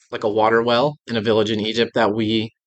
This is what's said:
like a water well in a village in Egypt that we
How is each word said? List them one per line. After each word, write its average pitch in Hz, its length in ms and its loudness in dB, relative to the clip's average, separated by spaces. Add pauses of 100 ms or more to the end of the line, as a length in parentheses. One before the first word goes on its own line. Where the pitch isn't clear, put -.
like 117 140 -8
a 110 60 0
water 110 340 2
well 123 320 0 (120)
in 117 100 -4
a 110 40 -2
village 107 300 2
in 107 80 -2
Egypt 110 360 -2
that 110 180 2
we 110 400 -2 (140)